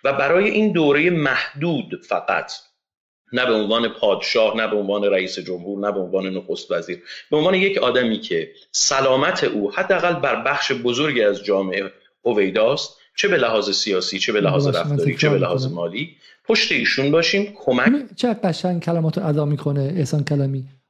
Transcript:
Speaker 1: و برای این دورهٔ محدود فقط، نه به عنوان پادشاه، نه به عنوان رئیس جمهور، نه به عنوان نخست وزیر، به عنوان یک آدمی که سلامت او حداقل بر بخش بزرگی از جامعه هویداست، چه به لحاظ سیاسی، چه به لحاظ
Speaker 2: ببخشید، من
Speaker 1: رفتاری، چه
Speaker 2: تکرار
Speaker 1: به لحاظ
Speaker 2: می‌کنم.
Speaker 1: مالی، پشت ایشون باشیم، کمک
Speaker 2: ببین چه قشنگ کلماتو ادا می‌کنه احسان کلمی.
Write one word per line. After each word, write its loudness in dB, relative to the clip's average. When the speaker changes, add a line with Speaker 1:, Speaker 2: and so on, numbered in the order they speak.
Speaker 1:
و 2
برای 2
این 2
دورهٔ 4
محدود -2
فقط، -2
نه 0
به 2
عنوان 0
پادشاه، 0
نه 0
به -2
عنوان -2
رئیس 0
جمهور، -6
نه 0
به -4
عنوان -2
نخست -8
وزیر، -6
به 4
عنوان 4
یک 0
آدمی 0
که -4
سلامت 2
او 0
حداقل 0
بر -2
بخش -2
بزرگی 0
از 2
جامعه 0
هویداست، 2
چه 0
به 4
لحاظ 2
سیاسی، -2
چه -2
به 2
لحاظ 2
Speaker 2:
ببخشید، 0
من -2
Speaker 1:
رفتاری، 0
چه -6
Speaker 2:
تکرار 2
Speaker 1:
به 2
لحاظ 0
Speaker 2:
می‌کنم. -4
Speaker 1:
مالی، -6
پشت 0
ایشون 0
باشیم، 2
کمک 0
Speaker 2:
ببین 2
چه 0
قشنگ -2
کلماتو -2
ادا 2
می‌کنه -2
احسان 0
کلمی. -2